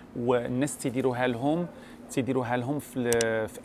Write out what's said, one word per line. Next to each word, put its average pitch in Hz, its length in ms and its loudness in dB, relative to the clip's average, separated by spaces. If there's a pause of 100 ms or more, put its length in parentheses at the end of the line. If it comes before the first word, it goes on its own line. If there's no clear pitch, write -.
(200)
والناس 123 580 2
تيديروها 127 500 0
لهم، 143 400 0 (440)
تيديروها 123 460 0
لهم 131 220 0
في - 200 -6
ال-، 113 500 2
في - 160 -14